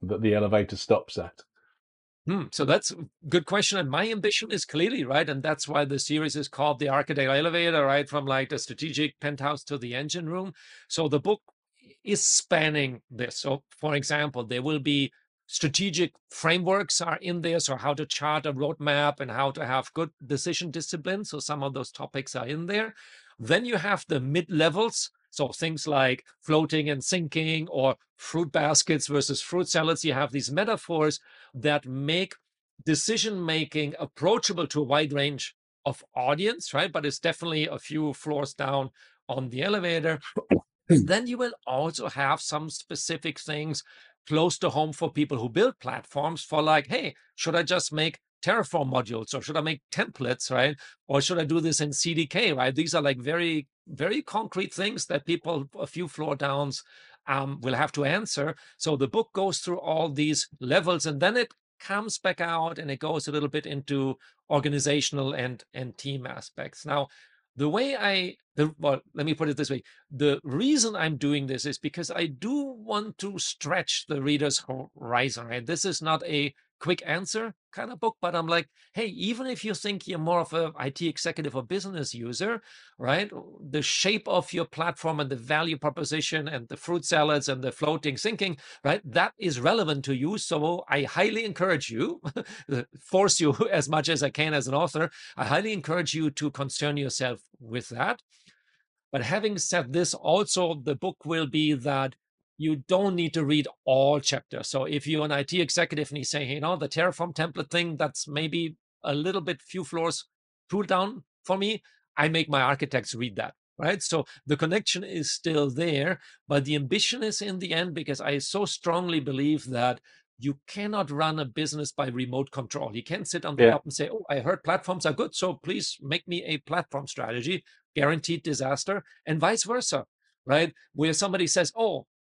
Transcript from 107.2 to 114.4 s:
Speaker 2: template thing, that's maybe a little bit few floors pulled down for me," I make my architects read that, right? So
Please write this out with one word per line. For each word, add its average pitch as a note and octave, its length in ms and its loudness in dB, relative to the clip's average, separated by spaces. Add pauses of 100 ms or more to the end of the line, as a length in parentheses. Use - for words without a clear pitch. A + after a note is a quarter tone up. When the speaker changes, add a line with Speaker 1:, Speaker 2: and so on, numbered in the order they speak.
Speaker 2:
template D3+ 360 -4
thing, E3+ 280 0
that's D3 320 -2
maybe D#3+ 480 -4 (260)
a C#3 100 -2
little F3+ 280 -2
bit D#3 200 -4
few F3+ 220 -8
floors E3 420 -4 (440)
pulled G3+ 180 0
down G3 380 0 (180)
for F#3+ 140 0
me," G3+ 260 -2 (320)
I D3+ 140 4
make D#3+ 180 0
my C#3+ 140 2
architects C3+ 520 0
read A2+ 220 -4
that, A2 200 -6 (220)
right? E3+ 240 0
So D#3+ 220 0 (220)